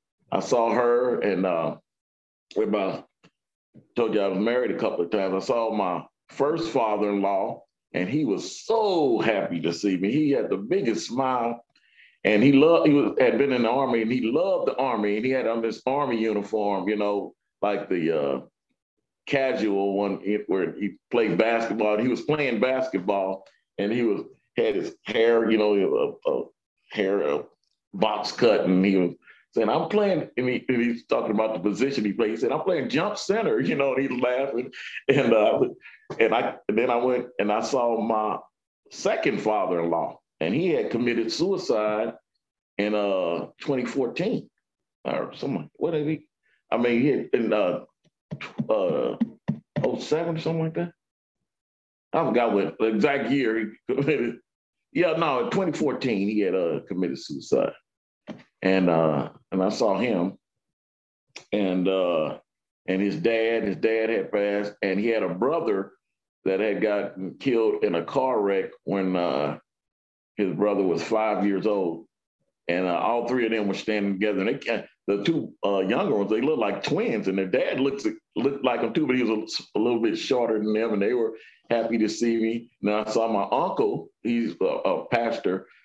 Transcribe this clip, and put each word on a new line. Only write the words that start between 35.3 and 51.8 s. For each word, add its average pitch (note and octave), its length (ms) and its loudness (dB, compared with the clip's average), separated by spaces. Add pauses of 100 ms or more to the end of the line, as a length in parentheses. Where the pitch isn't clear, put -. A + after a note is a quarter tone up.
uh, G#2+ 260 4 (580)
and A2 160 4
I, - 200 0 (140)
and G#2+ 100 0
then B2 120 2
I A#2+ 60 2
went B2 300 0 (120)
and G#2 140 0
I A2 80 0
saw A#2+ 400 0
my G#2+ 380 0 (520)
second - 520 -2
father-in-law, F2 760 0 (220)
and E2 140 0
he F3 160 0
had C#3 200 0
committed A2+ 420 0
suicide A2+ 800 -2 (640)
in, G#2 160 0
uh, F#2 520 0 (140)
twenty C3 240 -2
fourteen C3+ 640 -4 (560)
or - 300 -4
something. C3+ 400 -6
What E3+ 180 -2
did D3+ 140 -2
he? D#3 200 -4 (440)
I A#2 80 0
mean, A#2+ 220 2
he C#3+ 80 4
had A#2+ 240 0
in, A2+ 200 0
uh, G2+ 280 2 (880)
uh, D#2+ 480 0 (680)
oh A#2+ 140 0
seven E3 380 -2
or D#3+ 40 -4
something D#3+ 240 -2
like D#3+ 100 -4
that. E3+ 180 -4 (1200)